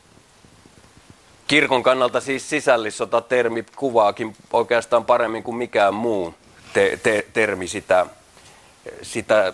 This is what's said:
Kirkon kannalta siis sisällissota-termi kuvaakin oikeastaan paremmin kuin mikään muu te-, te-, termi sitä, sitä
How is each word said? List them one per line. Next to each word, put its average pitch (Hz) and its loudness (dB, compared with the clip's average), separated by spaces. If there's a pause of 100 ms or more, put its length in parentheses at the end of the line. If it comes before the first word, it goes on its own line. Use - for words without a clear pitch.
(1500)
Kirkon 135 2
kannalta 127 2
siis 131 -6
sisällissota-termi 117 0 (100)
kuvaakin 113 0 (180)
oikeastaan 117 0
paremmin 113 0
kuin 117 -8
mikään 113 0
muu 104 -4 (400)
te-, 98 2
te-, 107 0
termi 101 -2
sitä, 92 0 (960)
sitä 107 0